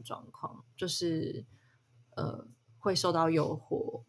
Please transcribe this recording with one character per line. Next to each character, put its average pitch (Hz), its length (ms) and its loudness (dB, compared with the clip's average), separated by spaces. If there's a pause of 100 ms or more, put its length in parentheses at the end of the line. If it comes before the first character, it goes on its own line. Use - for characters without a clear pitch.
状 - 260 -10
况， - 320 -10 (140)
就 185 100 -4
是， 165 600 -2 (720)
呃， - 300 -4 (300)
会 196 180 2
受 180 160 4
到 165 200 4
诱 156 280 4
惑。 - 500 -4